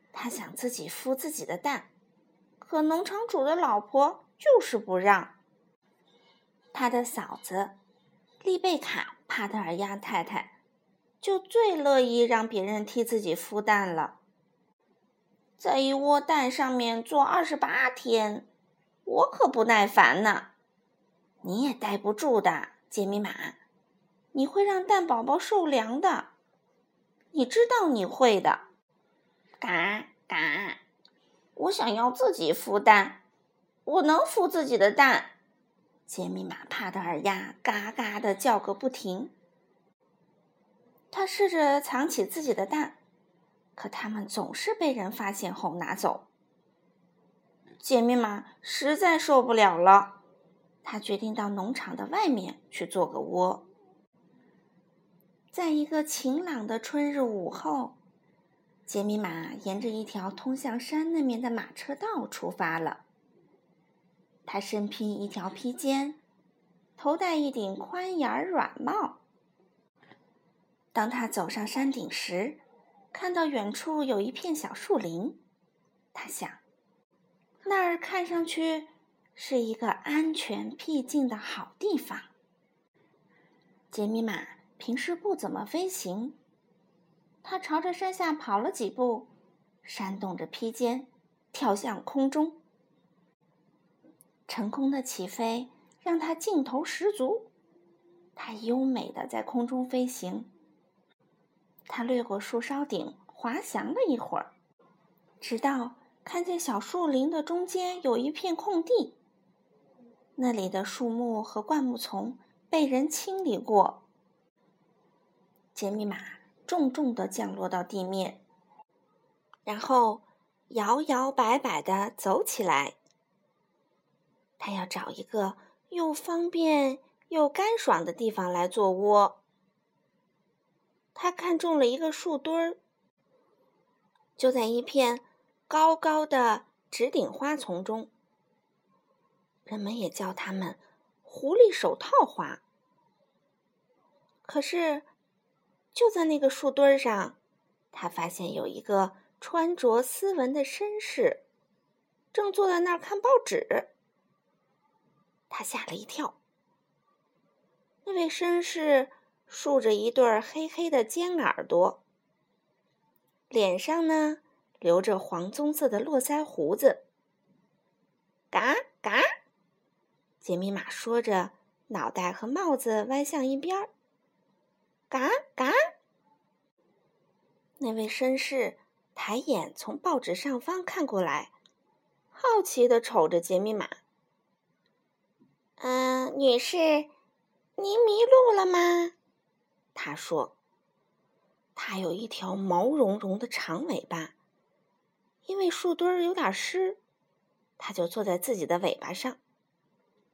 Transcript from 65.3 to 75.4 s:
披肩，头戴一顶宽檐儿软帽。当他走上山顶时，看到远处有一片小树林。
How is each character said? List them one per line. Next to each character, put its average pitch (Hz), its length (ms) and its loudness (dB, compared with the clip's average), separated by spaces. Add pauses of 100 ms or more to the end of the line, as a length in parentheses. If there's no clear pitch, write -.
披 247 240 -8
肩， 277 480 -2 (760)
头 294 200 0
戴 349 200 0
一 285 160 0
顶 202 240 -4
宽 370 420 -8
檐 269 100 0
儿 262 200 -2
软 359 240 -2 (100)
帽。 381 360 -4 (1700)
当 220 160 0
他 247 200 -4
走 175 200 -4
上 226 160 -6
山 269 280 -2
顶 247 180 -8
时， 202 480 -6 (540)
看 370 200 -6
到 339 140 2
远 220 260 -4
处 302 300 -4
有 254 180 0
一 226 120 -4
片 339 200 -6
小 - 220 -8
树 - 240 -2
林。 185 420 -6 (720)